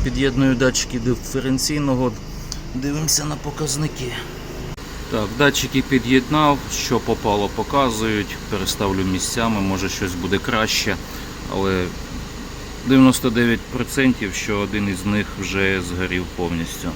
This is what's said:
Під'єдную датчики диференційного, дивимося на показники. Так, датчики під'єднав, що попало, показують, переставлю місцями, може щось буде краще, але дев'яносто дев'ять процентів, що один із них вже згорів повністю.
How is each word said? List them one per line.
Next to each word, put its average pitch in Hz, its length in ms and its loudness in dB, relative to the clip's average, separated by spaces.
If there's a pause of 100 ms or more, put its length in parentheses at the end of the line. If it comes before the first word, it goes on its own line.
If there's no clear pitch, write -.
Під'єдную 131 520 4
датчики 127 440 0
диференційного, 127 1120 0 (640)
дивимося 147 500 0
на 151 100 -2
показники. 143 720 -4 (1040)
Так, 110 140 0 (120)
датчики 135 520 2
під'єднав, 131 680 4 (160)
що - 260 0
попало, 104 560 2
показують, 110 800 0 (140)
переставлю 95 540 0
місцями, 101 580 0
може 95 280 0
щось 90 260 -4
буде 90 220 0
краще, 110 580 0 (580)
але 95 320 0 (1000)
дев'яносто 131 440 6
дев'ять 117 300 4
процентів, 120 760 0
що 104 260 -2
один 101 300 0
із 92 160 -2
них 104 220 2 (120)
вже 95 420 0
згорів 90 420 -2 (120)
повністю. 85 600 -2